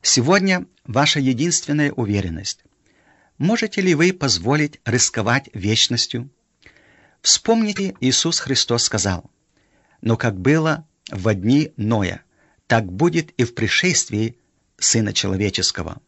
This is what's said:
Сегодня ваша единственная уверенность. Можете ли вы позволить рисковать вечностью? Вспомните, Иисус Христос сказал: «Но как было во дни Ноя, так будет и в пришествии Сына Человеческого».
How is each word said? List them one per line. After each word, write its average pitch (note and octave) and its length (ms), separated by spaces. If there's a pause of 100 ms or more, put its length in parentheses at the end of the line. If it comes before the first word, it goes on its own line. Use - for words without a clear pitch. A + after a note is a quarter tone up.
Сегодня F#3 640 (180)
ваша C#3+ 360
единственная D3 720
уверенность. G2 720 (720)
Можете G#3 420
ли F#3 140
вы F3 180
позволить D3 720
рисковать A#2+ 720
вечностью? A#2 760 (920)
Вспомните, A2+ 800
Иисус C3 400
Христос A#2+ 440
сказал: G2 460 (720)
«Но A2+ 160
как G#2+ 220
было D#3 480 (240)
во G#2 240
дни C3 420
Ноя, G#2 460 (440)
так A2 240
будет D#3+ 420
и B2 120
в - 100
пришествии A2+ 840 (420)
Сына G#2+ 340
Человеческого». F#2+ 960